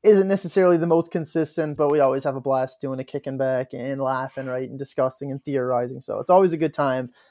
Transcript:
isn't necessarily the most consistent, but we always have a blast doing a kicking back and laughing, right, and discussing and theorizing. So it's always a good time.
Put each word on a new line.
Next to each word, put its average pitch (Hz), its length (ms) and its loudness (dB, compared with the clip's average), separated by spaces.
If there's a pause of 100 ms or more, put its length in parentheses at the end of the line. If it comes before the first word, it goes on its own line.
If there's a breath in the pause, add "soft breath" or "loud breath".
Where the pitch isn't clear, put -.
isn't 196 260 6
necessarily 185 500 4
the 165 100 2
most 165 240 2
consistent, 156 640 -4
but 147 120 2
we 147 100 2
always 135 240 2
have 139 120 -2
a 131 60 -8
blast 131 400 -2
doing 131 180 -6
a 131 40 -8
kicking 135 340 -8
back 131 360 -2
and 135 280 -8
laughing, 131 460 -4
right, 127 220 -6
and 135 80 -14
discussing 139 540 -4
and 135 120 -10
theorizing. 127 580 -2
So 104 180 -8
it's 123 100 -10
always 180 240 6
a 165 40 -4
good 151 180 -2
time. 131 340 -2 (220 soft breath)